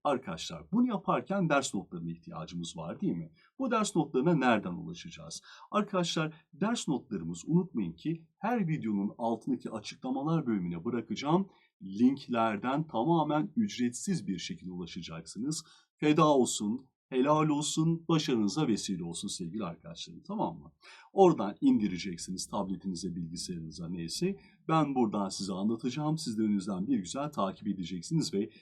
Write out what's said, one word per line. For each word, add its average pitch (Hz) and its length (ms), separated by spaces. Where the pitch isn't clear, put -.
arkadaşlar 82 680
bunu 240 160
yaparken 185 640
ders 139 240
notlarına 85 380
ihtiyacımız 85 680
var 82 240
değil 180 120
mi? 165 180
Bu 262 120
ders 214 240
notlarına 156 400
nereden 113 380
ulaşacağız? 82 680
Arkadaşlar 175 640
ders 208 340
notlarımız 90 600
unutmayın 131 460
ki 160 300
her 220 300
videonun 110 500
altındaki 117 540
açıklamalar 135 720
bölümüne 87 400
bırakacağım 120 640
linklerden 120 1080
tamamen 151 680
ücretsiz 120 720
bir 95 100
şekilde 87 340
ulaşacaksınız. 90 920
Feda 156 280
olsun, 123 640
helal 151 400
olsun, 160 580
başarınıza 143 600
vesile 98 360
olsun 85 240
sevgili 95 360
arkadaşlarım, - 640
tamam - 320
mı? - 120
Oradan 135 480
indireceksiniz 92 880
tabletinize, 95 680
bilgisayarınıza 82 720
neyse. 92 480
Ben 156 280
buradan 104 340
size 95 240
anlatacağım. 123 640
Siz 117 200
de 110 40
önünüzden 101 460
bir 127 120
güzel 135 320
takip 98 360
edeceksiniz 95 680
ve - 160